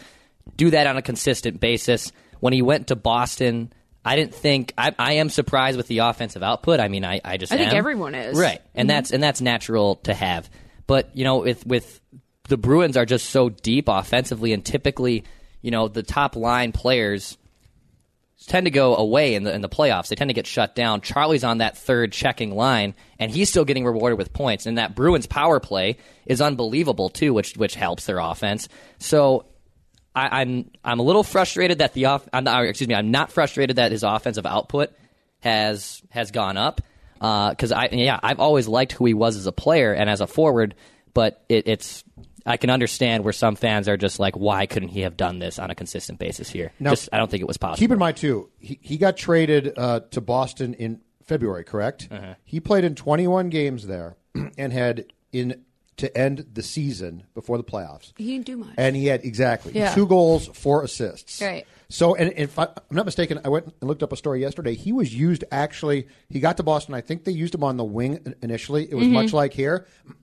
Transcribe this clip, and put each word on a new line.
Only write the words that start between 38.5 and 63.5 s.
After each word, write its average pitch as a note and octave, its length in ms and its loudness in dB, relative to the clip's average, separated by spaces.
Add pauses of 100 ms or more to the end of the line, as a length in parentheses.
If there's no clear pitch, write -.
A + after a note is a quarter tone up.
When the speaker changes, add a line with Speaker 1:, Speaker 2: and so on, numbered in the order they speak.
Speaker 1:
liked B2 240 2
who - 140 0
he A#2 80 6
was A2 240 2
as F#2+ 100 -8
a F2+ 40 -2
player C#3+ 420 4
and G#2 160 2
as G2+ 120 0
a G2 60 0
forward, A#2+ 480 2 (380)
but A2 360 2
it, A2+ 180 2
it's, - 360 -4 (420)
I A#2 120 0
can B2 120 0
understand A#2+ 540 2
where G#2 100 0
some A2 220 2
fans G#2+ 320 0
are G2+ 100 2
just F#2+ 220 -2
like, G2 160 0
"Why G2 320 0
couldn't F#2+ 220 -6
he F#2+ 120 -6
have F2 160 -4
done F2+ 220 -4
this F2 180 -8
on F2+ 140 -8
a F2 40 -10
consistent - 440 -12
basis E2+ 300 -10
here?" E2+ 300 -8
Speaker 3:
Now, C#3+ 120 0
Speaker 1:
Just, - 200 -2
I G#2+ 60 -2
don't A2 140 0
think F#2+ 100 -4
it F2 60 -4
was - 100 -6
possible. D#2+ 220 -6
Speaker 3:
keep A3+ 120 4
in A#3 60 4
mind, E3+ 200 0
too, B2 320 -2 (100)
he, - 240 -16
he D3+ 140 -6
got F#3+ 200 2
traded, D3+ 600 2
uh, A#2+ 240 0 (100)
to B2 100 -4
Boston B2 540 -2
in A2+ 240 -8 (240)
February, G#2+ 400 -4
correct? A2 480 -6
Speaker 1:
Uh-huh. F#2+ 320 -14
Speaker 3:
He D#3+ 160 -8
played G3 240 2
in E3 100 0
twenty-one F3+ 560 0
games C#3 380 -4
there F2 300 -10 (180)
<clears throat> C#3+ 240 -8
and C3+ 120 -6
had B2 400 -2 (200)
in, B2+ 320 -6 (340)
to - 180 -6
end C3+ 380 0
the A2+ 80 -6
season F#2 640 -8 (100)
before A#2 240 -4
the A#2+ 60 -8
playoffs. E2 540 -12
Speaker 2:
He A3+ 160 -8
didn't B3+ 120 -8
do B3+ 120 -12
much. - 200 -14
Speaker 3:
And C3+ 180 0
he C#3 120 -2
had, C3 180 0
exactly, A#2+ 480 -2
Speaker 2:
Yeah. G3+ 220 -2
Speaker 3:
two G3+ 100 4
goals, E3+ 440 4
four C#3+ 340 0
assists. - 580 -10
Speaker 2:
Right. F#3+ 240 -6 (240)
Speaker 3:
So, E3+ 260 2
and E3 200 2
if D3 240 -6
I, D#3+ 60 0
I'm - 300 -10
not G3+ 100 0
mistaken, E3 380 -4
I C#3 60 -4
went D#3 320 -2